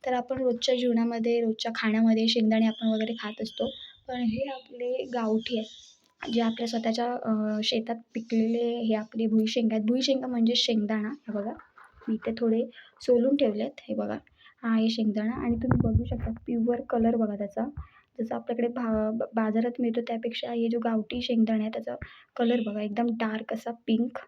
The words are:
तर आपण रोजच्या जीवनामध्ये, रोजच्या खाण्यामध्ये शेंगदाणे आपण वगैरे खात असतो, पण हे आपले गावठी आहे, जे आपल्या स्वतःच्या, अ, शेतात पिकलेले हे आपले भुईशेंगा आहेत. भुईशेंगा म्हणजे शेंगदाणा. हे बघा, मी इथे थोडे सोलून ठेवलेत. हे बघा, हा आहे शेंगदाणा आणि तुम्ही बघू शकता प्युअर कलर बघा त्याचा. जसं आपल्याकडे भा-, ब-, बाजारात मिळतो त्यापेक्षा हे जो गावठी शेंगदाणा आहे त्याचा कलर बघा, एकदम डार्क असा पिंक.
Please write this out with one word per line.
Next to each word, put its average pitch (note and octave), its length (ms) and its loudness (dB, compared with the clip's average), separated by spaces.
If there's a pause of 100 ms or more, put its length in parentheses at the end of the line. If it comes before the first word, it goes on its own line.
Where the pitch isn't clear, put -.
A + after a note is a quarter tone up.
तर B3+ 80 0
आपण B3+ 280 -2
रोजच्या B3+ 340 2
जीवनामध्ये, A#3 640 2
रोजच्या A3+ 340 -2
खाण्यामध्ये A3+ 520 4
शेंगदाणे A3+ 380 4
आपण A3+ 220 0
वगैरे A3 320 0
खात G#3+ 220 -8
असतो, A3+ 240 -6 (420)
पण B3 140 -4
हे B3 280 -2
आपले B3+ 640 -6
गावठी A3+ 440 0
आहे, - 320 -8 (440)
जे A#3 80 4
आपल्या A3+ 260 0
स्वतःच्या, A3+ 460 -2
अ, G#3+ 500 0
शेतात A3+ 320 -2 (180)
पिकलेले A#3 680 0
हे A3 120 2
आपले A3 340 -2
भुईशेंगा A3 480 2
आहेत. G#3+ 100 0
भुईशेंगा B3+ 420 2
म्हणजे A#3+ 280 2
शेंगदाणा. G#3+ 540 0
हे C#4+ 220 -10
बघा, G#3 200 -4 (560)
मी A3+ 60 0
इथे A3 240 -4
थोडे A#3 320 2 (320)
सोलून B3 340 4
ठेवलेत. A#3 440 0
हे - 160 -6
बघा, G#3 220 -4 (460)
हा A3+ 100 2
आहे A3 160 4
शेंगदाणा G#3+ 420 0
आणि A#3+ 240 0
तुम्ही B3 280 2
बघू A3+ 220 2
शकता A#3 260 -4
प्युअर A#3+ 500 -2
कलर A3+ 340 2
बघा G#3 220 0
त्याचा. G#3+ 320 -6 (500)
जसं A3+ 160 -4
आपल्याकडे A#3 320 -2
भा-, A3+ 460 0
ब-, A3+ 220 -4
बाजारात A3 440 2
मिळतो A#3 220 0
त्यापेक्षा A#3 500 -6
हे A#3 200 0
जो A#3 80 0
गावठी A3+ 420 -2
शेंगदाणा A3+ 400 2
आहे G#3+ 80 -2
त्याचा A3+ 260 -8 (400)
कलर A#3+ 240 2
बघा, G#3 220 -2
एकदम G#3+ 260 -2
डार्क A3+ 460 -4
असा A3+ 180 -6
पिंक. A#3 460 0 (100)